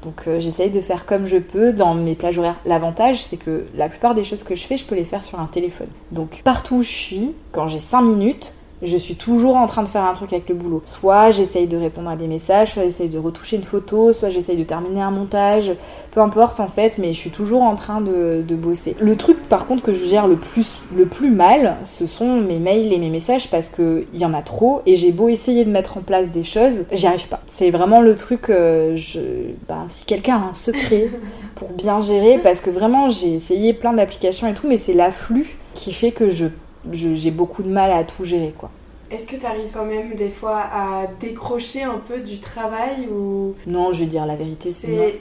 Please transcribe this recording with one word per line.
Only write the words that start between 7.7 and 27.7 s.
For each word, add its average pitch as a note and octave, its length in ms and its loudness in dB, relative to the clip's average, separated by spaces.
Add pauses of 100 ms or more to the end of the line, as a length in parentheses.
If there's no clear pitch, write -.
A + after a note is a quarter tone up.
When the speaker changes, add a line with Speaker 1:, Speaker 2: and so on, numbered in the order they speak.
Speaker 1:
cinq A#3+ 240 2
minutes, A3 500 2 (280)
je F3 160 -2
suis F3 180 -4
toujours A#3+ 400 4
en B3 120 4
train A3+ 160 -2
de G3 40 -4
faire G3 160 -2
un F#3 100 2
truc F#3+ 200 -8
avec F3 160 -4
le F3+ 40 0
boulot. F3 300 -4
Soit G3+ 480 6
j'essaye F#3 340 2
de E3+ 120 -2
répondre E3+ 320 -4
à D#3+ 80 -6
des E3 100 -6
messages, F#3+ 460 2
soit G3+ 100 -2
j'essaye F3 240 -2
de D#3+ 100 -4
retoucher E3 380 -6
une G3+ 80 -4
photo, G#3+ 480 2
soit A3 180 0
j'essaye F3+ 280 -2
de D#3+ 80 -2
terminer F3 360 -4
un G3 100 -2
montage. G3+ 600 2 (400)
Peu - 80 0
importe G#3+ 400 2
en G3+ 80 -2
fait, G#3+ 300 0
mais F3 160 -2
je D#3+ 40 -6
suis - 120 -10
toujours G#3 340 0
en A3 120 2
train G#3+ 260 -6
de, F3 440 0
de E3 100 -4
bosser. E3+ 440 -4
Le G#3+ 160 4
truc E4 320 2
par F#3+ 180 2
contre B3 160 -2
que G#3+ 120 0
je F3+ 120 -2
gère G3+ 220 4
le F3+ 80 6
plus, - 420 -4 (160)
le F3+ 120 6
plus B3+ 260 0
mal, G#3 540 6
ce - 200 -6
sont A#3+ 360 -2
mes F3 180 -2
mails G#3 320 2
et F3+ 80 2
mes E3 100 -2
messages E3 400 -2
parce E3 200 -2
que E3 440 0
il E3+ 60 -10
y F3 60 0
en D#3+ 80 0
a D3 80 -4
trop B3+ 440 2
et F#3 100 8
j'ai F3 180 4
beau G#3+ 160 4
essayer A#3 340 2
de G#3+ 80 2
mettre G3 260 -2
en F#3+ 40 -10
place F#3 280 0
des E3+ 140 -4
choses, A3 480 2
j'y F#3 160 2
arrive F3 220 0
pas. - 180 -8
C'est F3+ 240 2